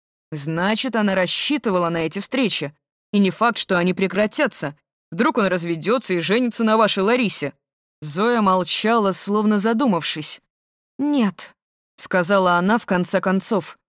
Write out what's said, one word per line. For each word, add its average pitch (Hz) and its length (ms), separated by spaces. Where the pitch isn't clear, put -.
"Значит, 175 640
она 208 180
рассчитывала 185 760
на 165 160
эти 165 140
встречи. 202 540
И 208 80
не 196 100
факт, 226 280
что - 200
они 180 160
прекратятся. 190 840
Вдруг 240 260
он 208 100
разведется 170 640
и 175 60
женится 226 440
на 220 120
вашей 202 280
Ларисе?" 208 500
Зоя 208 400
молчала, 196 680
словно 208 480
задумавшись. 208 840
"Нет", 269 560
сказала 185 560
она 185 240
в - 80
конце 180 360
концов. 190 560